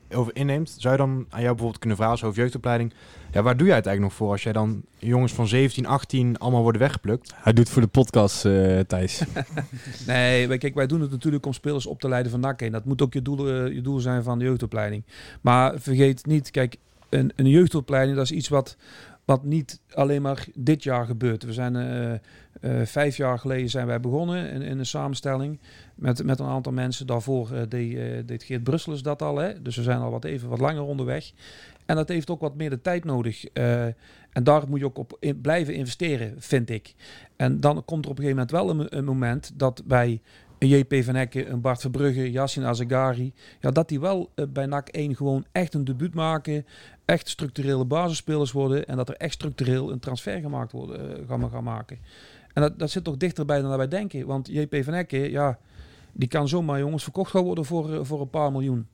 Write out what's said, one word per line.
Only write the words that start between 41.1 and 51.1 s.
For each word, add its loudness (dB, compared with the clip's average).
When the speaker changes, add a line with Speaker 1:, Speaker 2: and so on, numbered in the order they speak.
Speaker 3:
Hekken, -4
een -2
Bart 0
Verbrugge, -2
Yassin -2
Azegari, 0
ja, 0
dat 2
die -4
wel, -2
eh, -4
bij -4
nac -4
één -4
gewoon 0
echt -2
een 0
debuut -4
maken, -2
echt 0
structurele -2
basisspelers -2
worden 0
en -6
dat -2
er -10
echt -6
structureel -2
een -6
transfer -6
gemaakt -6
worden, -12